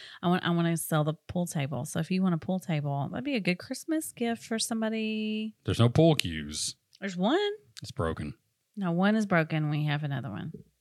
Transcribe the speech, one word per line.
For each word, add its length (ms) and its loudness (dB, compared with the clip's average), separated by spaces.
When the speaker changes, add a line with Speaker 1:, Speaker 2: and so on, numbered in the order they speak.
Speaker 1:
I 40 2
want, 160 4
I 60 0
wanna 280 4
sell 260 2
the 100 0
pool 180 -2
table. 400 -4
So 140 -4
if 100 -2
you 140 2
want 120 4
a 40 0
pool 200 -2
table, 520 -2
that'd 120 -6
be 120 -2
a 40 0
good 200 0
Christmas 520 -4
gift 320 -4
for 140 -4
somebody. 960 -2
Speaker 2:
There's 140 2
no 100 8
pool 260 6
cues. 600 -4
Speaker 1:
There's 160 -6
one. 220 2
Speaker 2:
It's 80 -12
broken. 420 -4
Speaker 1:
No, 160 -2
one 240 4
is 120 2
broken. 420 2
We 160 0
have 180 0
another 280 -4
one. 200 -8